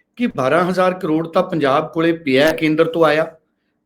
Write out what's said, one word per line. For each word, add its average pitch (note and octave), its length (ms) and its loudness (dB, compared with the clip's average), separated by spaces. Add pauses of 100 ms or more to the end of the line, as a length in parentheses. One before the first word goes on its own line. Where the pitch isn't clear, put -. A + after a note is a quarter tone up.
(160)
ਕਿ B3 100 -4
ਬਾਰਾਂ D3 380 0
ਹਜ਼ਾਰ F#3 300 0
ਕਰੋੜ E3 340 -4
ਤਾਂ F#3 140 0
ਪੰਜਾਬ D#3 500 -2
ਕੋਲੇ E3 200 0
ਪਿਆ C#3+ 340 2
ਹੈ, D#3+ 100 2
ਕੇਂਦਰ D#3 280 2
ਤੋਂ E3 200 0
ਆਇਆ D#3 220 2 (600)